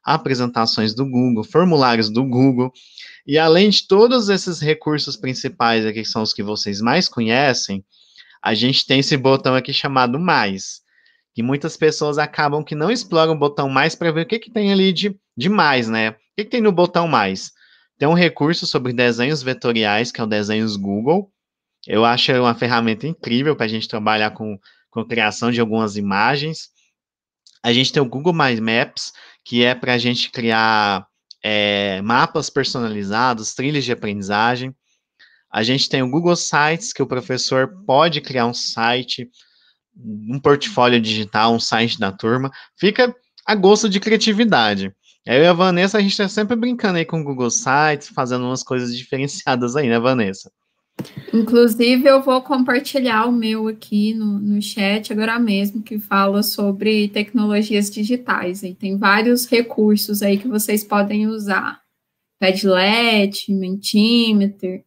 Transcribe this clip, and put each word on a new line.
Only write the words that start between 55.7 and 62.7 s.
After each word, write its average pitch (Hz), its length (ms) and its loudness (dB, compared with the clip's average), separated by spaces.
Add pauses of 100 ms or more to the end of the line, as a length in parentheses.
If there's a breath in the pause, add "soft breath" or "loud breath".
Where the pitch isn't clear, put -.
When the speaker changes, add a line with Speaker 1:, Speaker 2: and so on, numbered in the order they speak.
Speaker 2:
que 214 160 -10
fala 202 440 0
sobre 208 680 0
tecnologias 208 800 0
digitais. 208 720 -4
E 185 120 -10
tem 190 220 -6
vários 220 500 2
recursos 214 760 2
aí 202 160 2
que 254 100 -6
vocês 208 340 0
podem 208 440 0
usar. 208 540 -4 (580)
Padlet, 202 1120 2